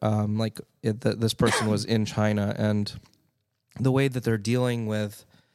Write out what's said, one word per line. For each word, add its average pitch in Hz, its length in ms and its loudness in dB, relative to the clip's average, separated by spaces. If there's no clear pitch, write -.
um, 107 340 0
like, 110 240 -4
it, 110 180 -2
that 107 180 0
this 113 140 2
person 110 360 2
was 104 160 0
in 110 200 2
China, 104 500 0
and 104 380 0
the 131 120 2
way 135 160 4
that 123 160 -4
they're 113 140 2
dealing 117 480 0
with, 107 400 -4